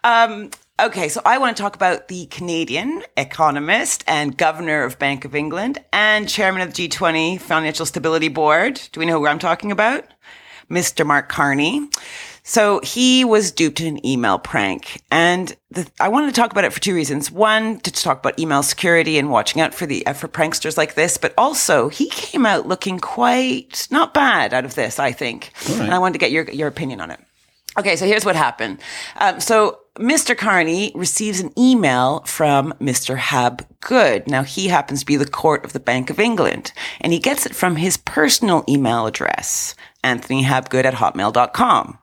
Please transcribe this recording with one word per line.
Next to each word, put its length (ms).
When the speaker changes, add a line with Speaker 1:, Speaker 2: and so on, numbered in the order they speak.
Speaker 1:
Um, 480
okay, 280
so 160
I 140
want 180
to 60
talk 140
about 320
the 180
Canadian 760
economist 920
and 280
governor 480
of 140
Bank 260
of 100
England 440
and 360
chairman 340
of 80
the 40
G 140
twenty 480
Financial 500
Stability 420
Board. 520
Do 80
we 60
know 140
who 60
I'm 120
talking 320
about? 340
Mister 340
Mark 240
Carney. 600
So 400
he 420
was 280
duped 280
in 160
an 100
email 320
prank. 720
And 440
the, 180
I 80
wanted 200
to 120
talk 100
about 140
it 80
for 80
two 140
reasons. 360
One, 500
to 120
talk 280
about 180
email 240
security 560
and 120
watching 300
out 140
for 120
the, 200
uh, 80
for 140
pranksters 500
like 160
this. 240
But 180
also, 540
he 180
came 380
out 200
looking 340
quite 880
not 240
bad 400
out 100
of 120
this, 220
I 140
think. 400
Speaker 2:
All 80
right. 80
Speaker 1:
And 100
I 40
wanted 160
to 60
get 120
your, 180
your 180
opinion 340
on 80
it. 100
Okay, 180
so 100
here's 180
what 100
happened. 460
Um, 220
so 380
Mister 360
Carney 640
receives 420
an 180
email 680
from 540
Mister 340
Hab 500
Good. 460
Now, 160
he 260
happens 320
to 60
be 100
the 120
court 360
of 100
the 60
Bank 300
of 80
England, 540
and 100
he 80
gets 260
it 80
from 220
his 220
personal 720
email 380
address, 680
Anthony 400
Habgood 440
at 80
hotmail 380
dot 200
com. 500